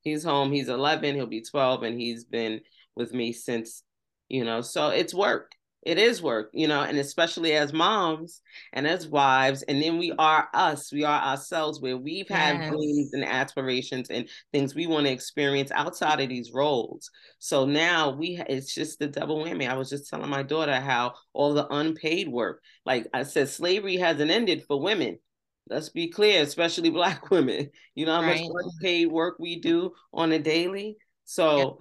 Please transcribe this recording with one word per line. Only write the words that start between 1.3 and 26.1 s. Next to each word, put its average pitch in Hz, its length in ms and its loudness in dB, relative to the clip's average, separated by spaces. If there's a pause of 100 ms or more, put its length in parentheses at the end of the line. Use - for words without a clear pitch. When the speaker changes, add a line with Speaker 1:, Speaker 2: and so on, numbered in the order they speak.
Speaker 1:
twelve. 127 400 0
And 117 180 -4
he's 117 240 -6
been 113 360 -4 (340)
with 117 180 -6
me 120 200 -2
since, 117 500 -6 (440)
you 127 160 -2
know, 113 180 -2
so 151 280 -2
it's 165 240 0
work. - 380 0 (320)
It 170 160 0
is 220 220 4
work, 117 320 0
you 160 140 0
know, 147 140 2
and 143 160 -2
especially 165 560 0
as 151 180 2
moms 165 720 0 (320)
and 135 140 -2
as 165 200 -2
wives, 135 560 4
and 143 180 0
then 165 180 0
we 175 180 -2
are 156 360 4
us, 156 380 2
we 147 140 -2
are 147 160 2
ourselves, 151 580 -4
where 127 180 -4
we've 165 300 -8
had 156 320 2
Speaker 2:
Yes. 156 140 -4
Speaker 1:
dreams 147 400 0
and 135 100 -2
aspirations 127 840 -4
and 110 180 -4 (240)
things 143 240 0
we 165 120 -2
wanna 151 220 2
experience 139 640 -2
outside 151 480 0
of 135 100 0
these 120 220 -8
roles. 135 580 -2 (300)
So 139 260 2
now 156 440 4
we 160 260 -4
ha-, 175 140 -8
it's 135 240 -4
just - 260 -8
the 147 80 -2
double 151 380 -2
whammy. 147 240 -4
I 127 60 -2
was 131 140 -4
just 143 200 -8
telling 156 200 -6
my 139 140 -2
daughter 147 380 0
how 123 320 0 (200)
all 147 200 2
the 147 200 2
unpaid 160 540 0
work, 117 340 -4 (240)
like 123 280 0
I 123 100 -2
said, 139 240 2
slavery 185 500 0
hasn't 160 340 2
ended 190 360 2
for 143 140 0
women. 156 380 -2 (500)
Let's 151 200 -4
be 165 200 -4
clear, 208 340 4